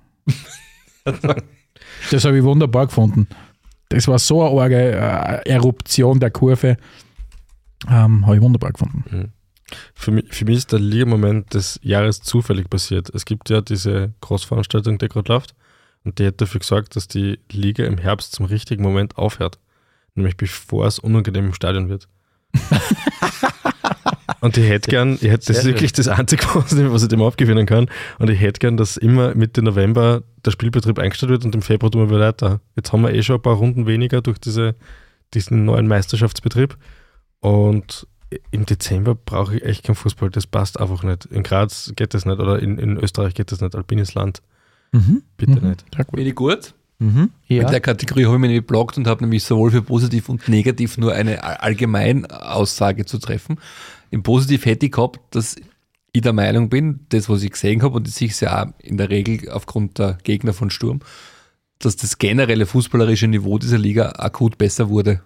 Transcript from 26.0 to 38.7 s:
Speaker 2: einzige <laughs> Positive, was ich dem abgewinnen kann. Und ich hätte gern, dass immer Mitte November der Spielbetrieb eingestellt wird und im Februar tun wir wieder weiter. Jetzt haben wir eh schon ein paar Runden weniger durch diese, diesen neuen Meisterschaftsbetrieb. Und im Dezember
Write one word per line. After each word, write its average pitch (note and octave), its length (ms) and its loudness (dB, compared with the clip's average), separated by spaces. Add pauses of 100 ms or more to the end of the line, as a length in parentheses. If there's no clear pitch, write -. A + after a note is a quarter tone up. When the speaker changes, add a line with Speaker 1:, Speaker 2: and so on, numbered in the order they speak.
Speaker 2:
einzige B2+ 380 0
<laughs> - 0 -
Positive, C#3+ 460 2
was A2+ 100 4
ich A#2 60 2
dem A2 140 2
abgewinnen A2 440 2
kann. A#2 200 4 (320)
Und A2 120 2
ich G2 100 2
hätte G#2 180 2
gern, A#2 200 2
dass A2 180 0
immer B2 380 4
Mitte A2+ 280 0
November A2+ 600 2 (220)
der A2 60 0
Spielbetrieb A2+ 480 0
eingestellt G2 320 -2
wird B2 140 0
und A2 100 -2
im A2 60 -2
Februar A2 320 0
tun A2 160 2
wir G#2+ 80 2
wieder G#2+ 120 4
weiter. G#2 320 -2 (140)
Jetzt - 180 -8
haben A2 100 4
wir A#2 100 2
eh A2 100 2
schon B2 140 0
ein A2 60 -4
paar A#2 140 2
Runden A#2+ 300 0
weniger A#2+ 360 0
durch A#2 160 -2
diese, A2+ 380 -2 (580)
diesen G#2+ 320 0
neuen A2 220 2
Meisterschaftsbetrieb. A2+ 880 0 (640)
Und G#2 640 0 (440)
im G#2 140 -2
Dezember G#2 500 -2